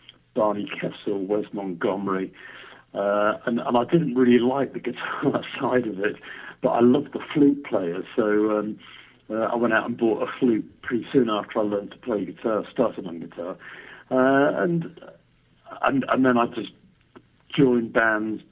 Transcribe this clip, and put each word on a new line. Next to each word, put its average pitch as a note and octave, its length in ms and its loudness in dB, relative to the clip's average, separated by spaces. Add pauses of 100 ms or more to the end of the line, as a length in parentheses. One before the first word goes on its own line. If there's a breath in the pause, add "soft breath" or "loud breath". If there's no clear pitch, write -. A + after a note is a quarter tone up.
(340 soft breath)
Barney G#2 340 0 (120)
Kessel, G2 460 -6
Wes G#2 260 0
Montgomery, F#2+ 800 -4 (640 loud breath)
uh, G2+ 520 0
and, A#2+ 120 0
and B2 180 0
I A#2+ 80 4
didn't D3+ 300 2
really B2 240 6
like B2+ 360 0
the B2 40 -10
guitar B2 720 -4
<laughs> - 100 -10
side A#2+ 280 0
of F#2+ 100 -8
it, G#2 180 -2 (460 loud breath)
but - 80 2
I A#2+ 100 2
loved B2 340 4
the A2 60 -8 (140)
flute C#3+ 300 4
player. F#2 400 -4 (100)
So, G#2+ 440 2
um, G#2+ 200 -6 (500 loud breath)
uh, A2 60 -6
I A2+ 220 -2
went A#2+ 180 0
out G#2+ 120 0
and A#2+ 100 -4
bought A2+ 260 2
a - 160 -2
flute A#2+ 440 0
pretty A#2 300 -4
soon B2 180 4
after G#2 280 -4
I A2 40 2
learned G2+ 300 -2
to - 60 -20
play G#2 280 -4
guitar, G2+ 440 -4
started A2 360 -2
on E2+ 120 -10
guitar, F2 380 -12 (560 loud breath)
uh, C3+ 500 4
and, E3+ 380 -2 (800)
and, C3 280 2
and B2 140 2
then B2 140 4
I A#2+ 80 2
just G#2+ 240 -8 (840)
joined A#2+ 400 2
bands, A2 600 0